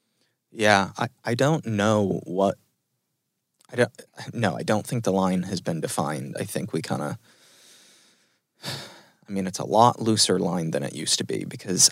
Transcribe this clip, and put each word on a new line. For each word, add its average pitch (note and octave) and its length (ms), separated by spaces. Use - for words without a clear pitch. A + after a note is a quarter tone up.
Yeah, G#2 460
I, A#2 100
I A#2 120
don't C#3 300
know G#2 600
what, G2 300
I C3 60
don't, A#2+ 240
no, G2 240
I A#1 60
don't G2+ 220
think A#2 200
the F#2+ 80
line F#2 300
has F2+ 180
been E2 180
defined. D2 600
I - 40
think - 300
we D#2+ 80
kinda, D2 360
<sighs> - 40
I - 640
mean, F#2+ 160
it's F#2 120
a C2+ 60
lot G#2+ 360
looser G#2+ 380
line F2 320
than C#2+ 120
it - 100
used - 260
to - 40
be - 220
because - 460